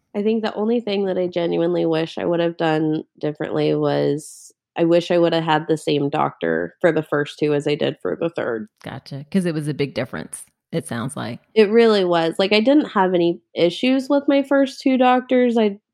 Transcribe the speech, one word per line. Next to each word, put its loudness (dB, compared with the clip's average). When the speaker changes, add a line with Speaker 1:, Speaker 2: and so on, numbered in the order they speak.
Speaker 1:
I -2
think 0
the -4
only 0
thing -2
that -2
I 0
genuinely 0
wish -2
I -4
would 0
have -2
done 0
differently -2
was, -4
I 0
wish 2
I 2
would 2
have 0
had 0
the 0
same -2
doctor -2
for 4
the 0
first -4
two 0
as -2
I 0
did -2
for -4
the -2
third. -6
Speaker 2:
Gotcha. -14
'Cause 0
it -2
was -4
a -2
big -4
difference, -8
it -6
sounds -8
like. -10
Speaker 1:
It 6
really 4
was. 0
Like, 0
I 6
didn't 4
have 2
any 0
issues 0
with 2
my 4
first 0
two 2
doctors. 2
I, 0